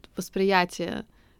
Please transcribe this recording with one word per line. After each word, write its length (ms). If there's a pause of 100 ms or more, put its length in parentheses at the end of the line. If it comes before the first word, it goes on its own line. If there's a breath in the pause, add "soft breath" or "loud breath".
(180)
восприятие 880 (340 soft breath)